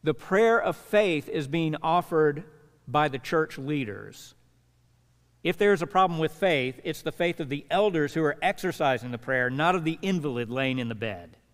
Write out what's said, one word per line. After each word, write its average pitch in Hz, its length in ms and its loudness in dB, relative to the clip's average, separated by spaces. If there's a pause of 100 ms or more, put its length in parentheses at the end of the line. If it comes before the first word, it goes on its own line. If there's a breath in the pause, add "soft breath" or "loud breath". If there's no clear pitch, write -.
The 151 100 2
prayer 226 480 4
of 170 160 -2
faith 190 500 0
is 143 220 -4
being 160 320 0
offered 160 640 2 (420)
by 147 220 2
the 131 100 -8
church 160 380 -2
leaders. 120 760 -8 (1080)
If 170 140 0
there 202 160 4
is 160 80 0
a 170 60 -2
problem 180 300 2
with 160 140 0
faith, 135 540 0
it's 160 160 -6
the 160 100 -4
faith 175 300 -2
of 139 80 -6
the 143 200 -6
elders 170 440 2
who 165 100 0
are 151 180 0
exercising 147 680 -2
the 120 60 -8
prayer, 127 320 0
not 156 260 2
of 170 80 -2
the 165 180 -4
invalid 143 480 -2
laying 131 300 -2
in 120 80 -4
the 113 80 -6
bed. 98 400 -8 (180)